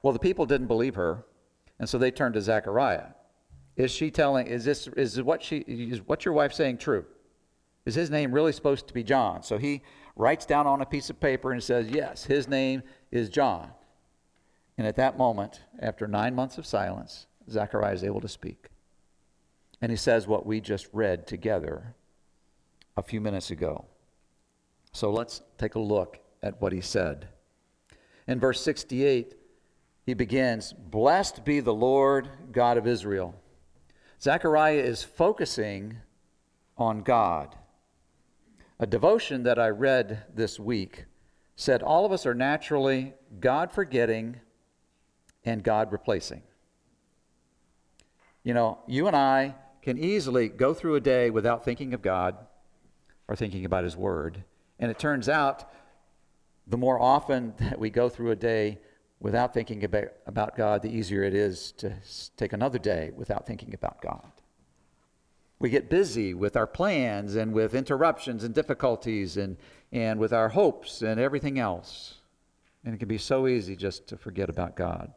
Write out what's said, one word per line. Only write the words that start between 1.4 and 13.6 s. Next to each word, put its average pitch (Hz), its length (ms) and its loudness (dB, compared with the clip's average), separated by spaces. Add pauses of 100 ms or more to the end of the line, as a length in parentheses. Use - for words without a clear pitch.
and - 100 -6
so 135 80 -2
they 127 140 4
turned 127 240 -2
to 107 60 0
Zechariah. 104 720 0 (640)
"Is 131 140 2
she 156 220 -4
telling, 139 360 2
is 120 180 -6
this, 139 240 0
is 123 340 -2
what 143 180 0
she, 156 180 -6
is 117 420 -6
what - 240 -4
your 180 80 2
wife's 147 240 2
saying 135 200 0
true? 110 280 -2 (800)
Is 110 100 -4
his 147 160 0
name 147 200 0
really 151 200 4
supposed 143 360 0
to - 60 -20
be 123 100 -4
John?" 104 380 2
So - 160 -2
he 139 240 -4 (340)
writes 139 300 2
down 147 220 4
on 139 140 2
a 135 40 -2
piece 143 240 -6
of - 100 -12
paper 131 320 0
and 120 120 -4
says, 120 260 0
"Yes, 139 360 -4
his 139 220 0
name 135 360 0 (260)
is 117 200 -2
John." 101 440 0 (1040)